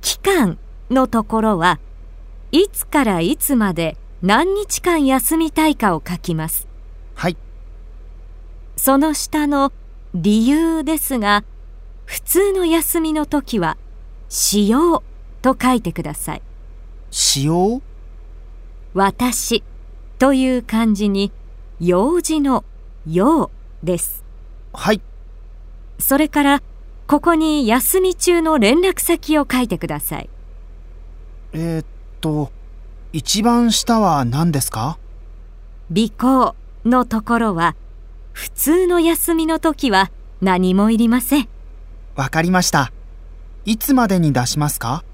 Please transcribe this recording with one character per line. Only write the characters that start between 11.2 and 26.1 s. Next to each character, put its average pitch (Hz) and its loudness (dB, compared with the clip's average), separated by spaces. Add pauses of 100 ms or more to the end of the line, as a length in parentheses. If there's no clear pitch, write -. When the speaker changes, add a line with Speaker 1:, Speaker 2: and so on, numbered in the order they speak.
Speaker 1:
普 - -10
通 392 2
の 370 2
休 330 2
み 320 0
の 302 0
時 277 -2
は、 160 -2 (500)
使 202 2
用 311 4 (380)
と 262 2
書 254 4
い 240 2
て 170 -6
く 165 -6
だ 151 -6
さ - -8
い。 - -12 (680)
Speaker 2:
使 - 0
用？ 185 2 (1120)
Speaker 1:
私 226 0 (560)
と 269 6
い 262 2
う 233 -4
漢 220 2
字 208 2
に、 196 0 (480)
用 190 4
事 311 0
の 269 2 (420)
用 196 4 (320)
で 175 0
す。 - -8 (500)
Speaker 2:
は - 0
い。 214 2 (1000)
Speaker 1:
そ 277 2